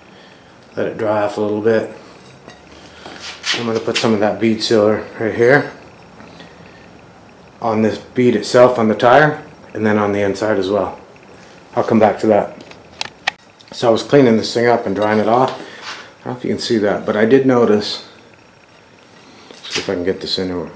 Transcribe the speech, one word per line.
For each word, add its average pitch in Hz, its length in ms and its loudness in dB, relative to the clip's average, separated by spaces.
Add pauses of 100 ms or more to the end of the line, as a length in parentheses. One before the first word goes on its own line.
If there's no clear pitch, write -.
(760)
Let 104 120 -4
it - 100 -8
dry 107 240 -2
off 104 160 -4
a 107 40 -4
little 104 200 -2
bit. 110 340 0 (1600)
I'm 120 140 -4
gonna 113 120 -2
put 113 180 -4
some 113 180 2
of 101 60 -2
that 120 200 -2
bead 113 220 0
sealer 107 420 2 (140)
right 107 160 -4
here 131 360 2 (1900)
on 110 220 0
this 104 160 -2
bead 123 360 2
itself 123 440 4
on 110 80 2
the 107 80 0
tire, 139 480 4 (320)
and 110 100 -4
then 107 140 2
on 101 120 0
the 101 100 -2
inside 101 360 -2
as 95 140 -2
well. 95 280 -2 (760)
I'll 117 80 0
come 113 160 2
back 104 220 4
to 113 60 0
that. - 360 0 (1080)
So - 160 -2
I 117 40 6
was 110 120 0
cleaning 127 340 4
this 104 160 -4
thing 120 140 0
up 120 180 2
and 98 100 -4
drying 107 220 0
it 104 100 0
off. 123 220 2
I - 760 -16
don't 123 80 -8
know 123 40 -10
if - 80 -10
you - 60 -4
can 107 80 -4
see - 180 -2
that, 98 300 -2
but 104 100 -2
I 107 80 4
did 131 220 4
notice, 110 600 0 (1600)
see - 160 -8
if - 100 -6
I 98 60 -4
can 87 80 -6
get 92 180 -4
this - 160 -6
in 92 120 -4
there, 87 260 -8